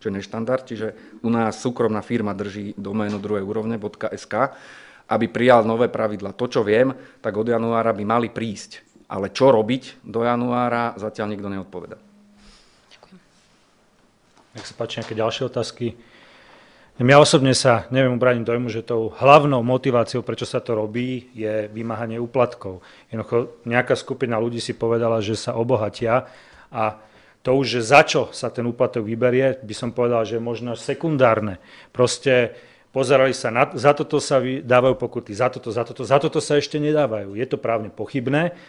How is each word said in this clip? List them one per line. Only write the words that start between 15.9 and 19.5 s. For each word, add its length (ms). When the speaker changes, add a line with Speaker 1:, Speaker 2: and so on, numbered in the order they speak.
Speaker 2:
Ja 160
osobne 320
sa 400
neviem 240
ubrániť 320
dojmu, 240
že 80
tou 320
hlavnou 480